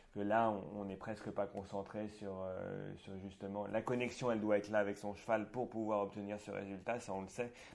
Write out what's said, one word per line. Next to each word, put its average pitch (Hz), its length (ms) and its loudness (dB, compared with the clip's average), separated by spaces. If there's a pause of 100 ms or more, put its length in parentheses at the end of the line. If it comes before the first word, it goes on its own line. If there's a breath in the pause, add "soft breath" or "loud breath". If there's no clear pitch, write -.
(140)
que 101 60 -4
là, 110 320 6
on, 101 300 -4
on 101 40 -2
n'est 95 120 -4
presque 107 340 -6
pas 101 160 2
concentré 101 640 -4
sur, 98 320 -6
euh, 95 560 -4
sur 98 200 -10
justement, 98 500 -4
la 107 140 2
connexion, 123 500 2
elle 110 100 2
doit 107 160 8
être 101 120 0
là 107 100 6
avec 101 180 2
son 104 180 -4
cheval 107 340 2
pour 120 180 0
pouvoir 107 340 2
obtenir 101 400 -2
ce 104 100 -8
résultat, 98 480 -2
ça 107 140 -4
on 95 80 0
le 95 60 -6
sait, 120 240 -4 (240 loud breath)